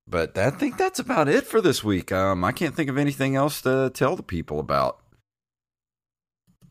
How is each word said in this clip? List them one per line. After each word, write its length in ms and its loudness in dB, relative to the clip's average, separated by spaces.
but 300 -2
I 120 2
think 280 -4
that's 220 -2
about 300 0
it 180 2
for 140 2
this 220 2
week. 280 0
Um, 320 0
I 80 2
can't 240 -4
think 140 -2
of 80 -2
anything 400 0
else 240 0
to 320 2
tell 240 0
the 60 -12
people 360 -6
about. 400 0